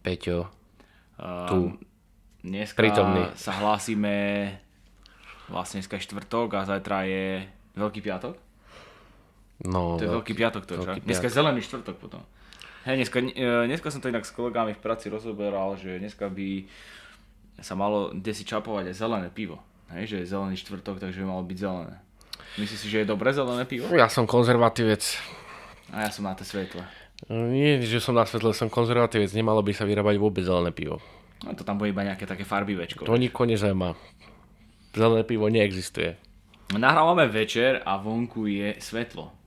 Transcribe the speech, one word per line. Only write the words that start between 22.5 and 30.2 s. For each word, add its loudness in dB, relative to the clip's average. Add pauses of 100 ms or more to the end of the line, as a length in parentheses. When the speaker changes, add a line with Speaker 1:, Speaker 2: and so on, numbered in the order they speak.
Speaker 2:
Myslíš -6
si, -8
že 2
je 2
dobré 2
zelené 0
pivo? -6
Speaker 1:
Ja 8
som 2
konzervatívec. 4 (720)
Speaker 2:
A -4
ja -2
som -8
na -4
té -12
svetle. -6 (400)
Speaker 1:
Nie, 4
že 2
som 0
na 8
svetle, 2
som -2
konzervatívec. 2
Nemalo 4
by 2
sa -4
vyrábať 4